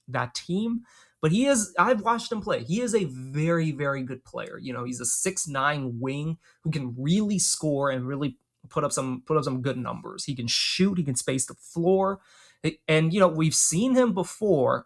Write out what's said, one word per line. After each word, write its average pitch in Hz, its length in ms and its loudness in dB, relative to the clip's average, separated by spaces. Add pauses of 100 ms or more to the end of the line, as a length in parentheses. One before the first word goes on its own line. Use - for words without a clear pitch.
that 123 260 -4
team, 226 480 -4 (400)
but 156 100 4
he 233 140 4
is, 269 320 2
I've 208 240 4
watched 226 300 0
him 214 100 -4
play. 156 220 -4
He 175 180 -2
is 233 140 -2
a 208 80 4
very, 151 680 -2
very 139 320 -4
good 127 200 -10
player. - 340 -12
You 127 160 -10
know, 123 120 -6
he's 123 160 -8
a 123 40 -6
six - 420 -2
nine 135 520 -2
wing 147 380 -4 (260)
who 156 80 -2
can 127 260 -4
really 196 400 2
score 143 540 0
and 127 160 -4
really 139 300 -4 (320)
put 151 160 -2
up 135 80 -2
some, 131 320 -4
put 156 100 0
up 147 80 4
some 131 180 -2
good 127 160 -2
numbers. 113 460 -8
He 135 120 -6
can 120 120 -6
shoot, 185 500 2
he 175 60 0
can 135 120 -2
space 135 320 -2
the - 80 -14
floor. 190 640 0 (420)
A-, 160 240 -2
and, 160 260 4
you 208 60 2
know, 185 80 8
we've 160 280 2
seen 233 380 2
him 240 200 4
before 165 720 2